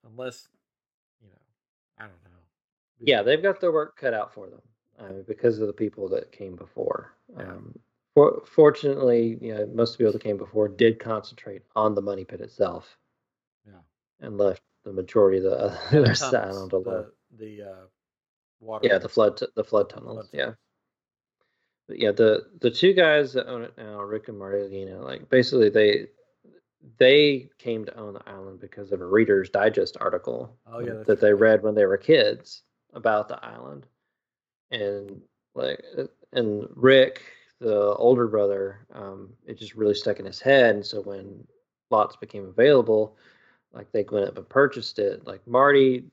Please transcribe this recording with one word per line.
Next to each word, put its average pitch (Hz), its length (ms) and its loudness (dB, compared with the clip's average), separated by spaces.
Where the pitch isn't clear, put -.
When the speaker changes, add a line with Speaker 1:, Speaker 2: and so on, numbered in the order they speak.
Speaker 1:
unless, 123 460 -16
you 104 80 -20
know, - 80 -20
I - 80 -20
don't 90 180 -20
know. 90 140 -20
Speaker 2:
Yeah, 117 220 2
they've 143 200 0
got 190 200 -2
their 175 100 0
work 156 240 -4
cut 127 200 -4
out 104 180 -8
for 98 160 -20
them, - 120 -20
uh, 98 300 -18
because 110 320 -2
of 107 80 -4
the 101 60 -8
people 101 360 -8
that - 240 -6
came 95 240 -16
before. - 560 -10
Speaker 1:
Yeah. - 140 -18
Speaker 2:
Um, 107 260 -20
for-, - 300 6
fortunately, 135 960 2
you 110 120 -10
know, 107 140 -6
most 113 240 -2
of - 60 -16
the 120 60 0
people 107 100 4
that 110 100 -10
came 104 140 -4
before 104 300 -4
did 110 320 2
concentrate 107 600 -12
on 107 200 0
the 101 60 -2
money 98 240 -8
pit - 160 -16
itself. - 560 -6
Speaker 1:
Yeah. 95 140 -20
Speaker 2:
And 110 160 -10
left 101 240 0
the 101 100 -14
majority 95 440 2
of 92 60 -2
the 95 420 -2
<laughs> - 100 -10
Speaker 1:
And 147 100 6
the 113 40 -2
Speaker 2:
rest - 140 -4
of 131 80 -4
the 127 60 2
Speaker 1:
tunnels, 98 200 -6
Speaker 2:
island 95 160 -8
alone. 92 320 -6
Speaker 1:
the, 110 80 -18
the, 104 260 -20
uh, 95 40 -20
water 113 280 -6
Speaker 2:
Yeah, 98 100 2
the 110 120 -8
flood 107 280 0
t-, - 80 -8
the 107 80 -4
flood - 260 -2
Speaker 1:
the - 60 -20
Speaker 2:
tunnels, - 200 -16
Speaker 1:
flood 110 180 -18
Speaker 2:
yeah. 71 120 -6
Speaker 1:
tunnels. 113 120 -12
Speaker 2:
But - 120 -16
yeah, 104 120 0
the, 107 340 2
the 123 80 0
two 185 240 4
guys 151 400 2
that 127 140 -6
own 120 160 -12
it - 140 -18
now, 107 240 -14
Rick 107 260 -10
and 107 120 -14
Marlena, 98 640 -8
like, - 260 -14
basically 123 400 4
they, 104 380 4
they 139 600 6
came 113 280 -8
to - 120 -16
own 104 160 -14
the - 160 -20
island 95 300 -18
because 101 320 -18
of 90 100 -4
a 87 40 -12
Reader's 98 440 2
Digest - 500 0
article - 560 -6
Speaker 1:
Oh, 117 80 -14
yeah, 117 140 -10
Speaker 2:
that 110 140 -8
Speaker 1:
that's 107 140 2
Speaker 2:
they 104 120 6
Speaker 1:
right. 101 60 4
Speaker 2:
read 104 120 4
when 107 120 -2
they 104 100 4
were 98 120 0
kids - 640 0
about 107 340 -2
the - 160 -14
island. 117 420 -18
And, 101 500 -8
like, - 280 -6
uh, 135 60 -6
and 107 420 -4
Rick, 131 480 4
the 104 360 0
older 120 320 2
brother, 101 640 -4
um, 98 360 -18
it - 120 -16
just 110 180 -20
really 104 200 0
stuck - 240 -4
in 98 60 -14
his - 140 -16
head. 127 360 6
And 101 100 -6
so 107 160 -10
when 98 440 -16
lots 107 260 0
became 104 300 -16
available, 113 720 2
like, - 180 -20
they 101 180 -2
went 101 180 -2
up 98 100 -12
and 101 100 -16
purchased 135 520 -2
it. 101 260 -4
Like, 95 220 -16
Marty, 131 640 4